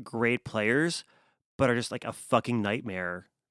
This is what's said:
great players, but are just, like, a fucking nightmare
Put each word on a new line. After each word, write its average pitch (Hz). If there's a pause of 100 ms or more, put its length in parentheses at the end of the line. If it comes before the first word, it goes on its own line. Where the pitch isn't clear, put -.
great 120
players, 127 (540)
but 131
are 120
just, 120
like, 123
a 113
fucking 120
nightmare 92 (220)